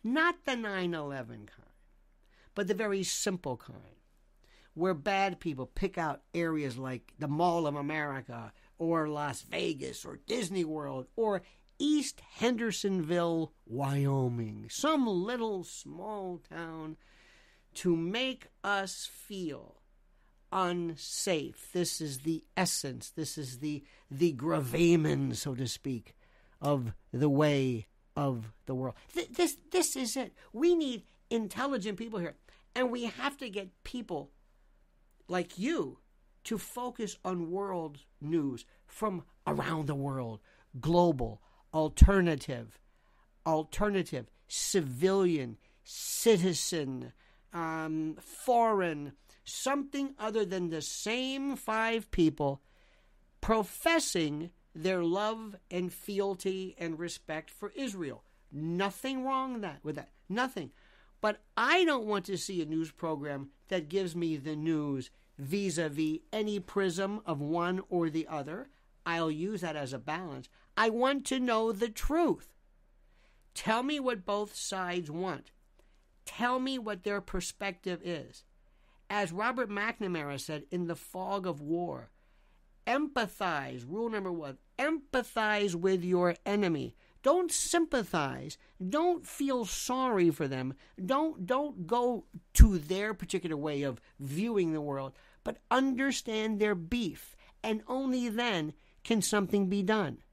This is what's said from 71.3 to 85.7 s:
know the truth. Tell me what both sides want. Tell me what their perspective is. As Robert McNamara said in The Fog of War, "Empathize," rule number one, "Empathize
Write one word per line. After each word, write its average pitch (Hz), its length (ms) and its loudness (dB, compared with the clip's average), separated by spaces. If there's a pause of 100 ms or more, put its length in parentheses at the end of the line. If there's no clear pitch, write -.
know 226 320 2
the 220 180 0
truth. 285 640 2 (1000)
Tell 226 300 0
me 294 160 -2
what 240 260 -2
both 208 300 -2
sides 180 560 -4
want. 170 400 -6 (760)
Tell 247 340 0
me 262 200 -2
what 208 240 -6
their 202 160 0
perspective 185 840 -4
is. 165 380 -6 (640)
As 196 240 0
Robert 233 360 -2
McNamara 185 720 -2
said 151 320 -6
in 180 160 -2
The 165 80 -4
Fog 190 500 -6
of 156 140 -4
War, 151 520 -4 (760)
"Empathize," 185 1000 -2
rule 220 240 -4
number 196 220 -4
one, 147 260 -8 (220)
"Empathize 214 960 0